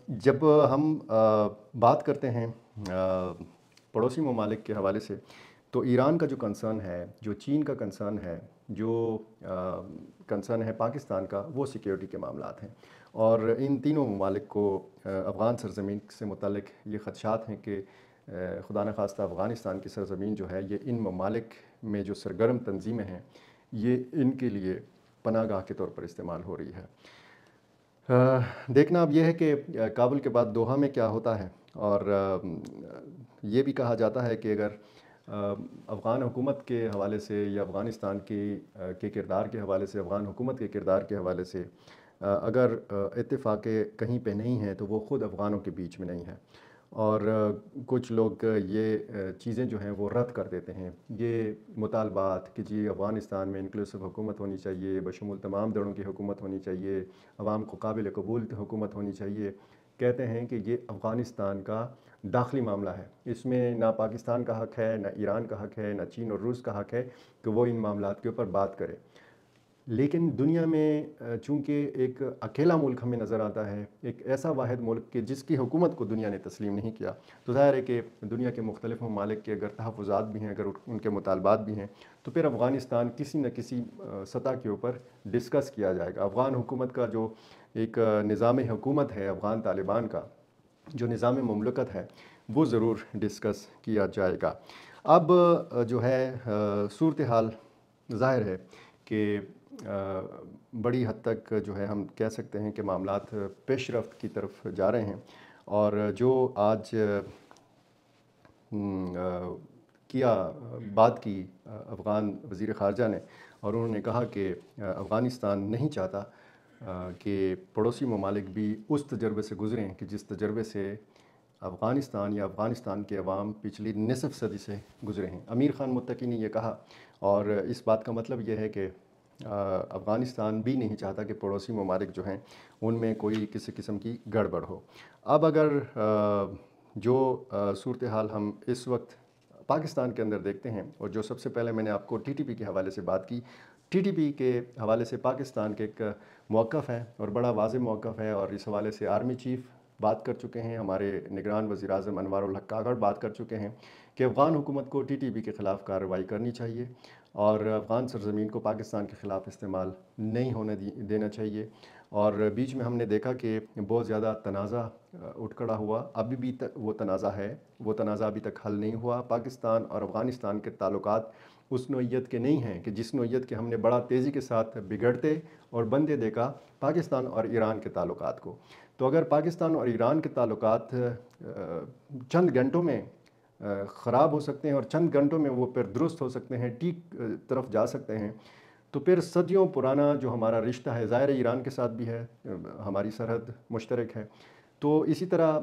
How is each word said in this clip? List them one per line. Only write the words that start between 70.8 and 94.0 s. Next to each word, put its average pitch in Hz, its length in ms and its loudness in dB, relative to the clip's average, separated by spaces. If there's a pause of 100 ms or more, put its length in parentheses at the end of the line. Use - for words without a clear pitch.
अ, 117 200 -6
चूँकि 143 600 -2
एक 127 480 -2
अकेला 160 340 4
मुल्क 135 240 2
हमें 120 200 0
नज़र 110 200 0
आता 104 240 -2
है, 104 240 -6 (160)
एक 120 220 -8
ऐसा 135 240 0
वाहिद 123 280 -2
मुल्क 113 340 -2
कि 123 80 0
जिसकी 135 340 -2
हुकूमत 147 380 4
को 117 120 -4
दुनिया 107 240 -2
ने 98 80 -2
तस्लीम 101 360 -6
नहीं 107 180 -2
किया, 101 240 -6 (300)
तो 123 80 0
ज़ाहिर 139 220 8
है 127 60 0
कि 123 200 0 (220)
दुनिया 120 280 -2
के 117 100 -6
मुख्तलिफ़ 110 420 -6
ममालिक 107 380 -2
के 107 100 -6
अगर 104 160 -4
तहफ़्फ़ुज़ात 104 580 -2
भी 107 140 -6
हैं, 104 160 -6
अगर 107 80 -2
उन-, 98 140 -4 (120)
उनके 107 200 -4
मुतालबात 98 500 4
भी 107 140 -4
हैं, 101 160 -6 (360)
तो 131 60 -8
फिर 165 140 4
अफ़गानिस्तान 123 640 2
किसी 143 300 -4
न 127 100 0
किसी, 120 300 -4
अ, 120 60 -4 (180)
सतह 101 480 -4
के 123 180 -4
ऊपर 120 360 -4 (220)
डिस्कस 120 480 2
किया 95 180 2
जाएगा। 90 300 -2
अफ़गान 123 320 2
हुकूमत 123 360 -2
का 120 160 0
जो 110 280 -2 (420)
एक, 113 220 0
अ, 107 220 6
निज़ाम 110 380 4
हुकूमत 135 520 0
है 98 160 -4
अफ़गान 104 340 -2
तालिबान 101 460 0
का, - 280 -6 (600)
जो 120 120 0
निज़ाम 120 320 2
मुमलकत 120 500 0
है, 90 180 -6 (440)
वो 151 140 4
ज़रूर 117 400 2 (100)
डिस्कस 104 520 -2 (180)
किया 104 220 2